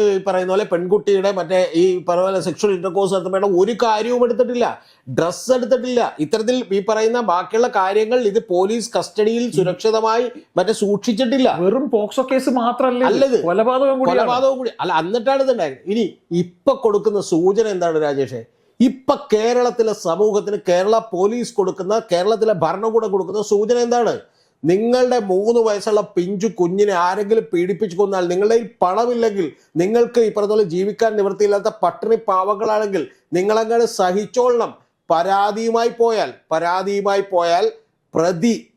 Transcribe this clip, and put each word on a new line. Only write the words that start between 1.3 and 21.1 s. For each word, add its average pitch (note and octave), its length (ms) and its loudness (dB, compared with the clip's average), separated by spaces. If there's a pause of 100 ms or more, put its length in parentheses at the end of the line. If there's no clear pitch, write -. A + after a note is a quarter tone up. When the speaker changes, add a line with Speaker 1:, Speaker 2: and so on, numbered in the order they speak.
Speaker 1:
മറ്റേ F3 420 0
ഈ F3 40 6 (240)
പറയുന്ന F3+ 200 2
പോലെ F#3+ 200 0
സെക്ഷൽ G3+ 280 0
ഇന്റർകോഴ്സ് F#3 380 -2
നടത്തുമ്പോൾ F#3+ 320 -2 (160)
ഒരു A3 120 2 (120)
കാര്യവും A3+ 400 0
എടുത്തിട്ടില്ല, A#3+ 400 0 (520)
ഡ്രസ്സ് F3 380 -2
എടുത്തിട്ടില്ല, A#3+ 460 0 (240)
ഇത്തരത്തിൽ A3 320 0 (200)
ഈ G3+ 120 0
പറയുന്ന A3 320 2 (100)
ബാക്കിയുള്ള A3 380 0 (100)
കാര്യങ്ങൾ G#3+ 400 2 (120)
ഇത് A3 80 0 (140)
പോലീസ് G3+ 440 0
കസ്റ്റഡിയിൽ A3+ 480 0 (120)
സുരക്ഷിതമായി A3 680 0 (300)
മറ്റേ F#3+ 260 0
സൂക്ഷിച്ചിട്ടില്ല. A3 800 0
Speaker 2:
വെറും B3 320 0
പോക്സോ G#3+ 360 -2
കേസ് C4 280 0
മാത്രല്ലേ B3 480 0
ഇത്? G3 60 2
Speaker 1:
അല്ലത്. C4 240 2 (100)
Speaker 2:
കൊലപാതകം B3+ 520 2
കൂടിയാണ്. B3+ 220 2
Speaker 1:
കൊലപാതകം B3+ 400 0
കൂടി. A3+ 200 -6
അല്ല, F3 180 -2
എന്നിട്ടാണ് A#3+ 480 0
ഇതുണ്ടായത്. E3+ 340 -2 (120)
ഇനി A3+ 120 0 (380)
ഇപ്പൊ B3+ 300 -2 (120)
കൊടുക്കുന്ന G#3 360 0 (120)
സൂചന G3 420 2
എന്താണ് E3+ 220 -2 (100)
രാജേഷേ? C3 380 -6 (340)
ഇപ്പൊ - 380 0 (180)
കേരളത്തിലെ A#3 580 0 (140)
സമൂഹത്തിന് G3+ 500 0 (140)
കേരള F#3+ 240 2 (180)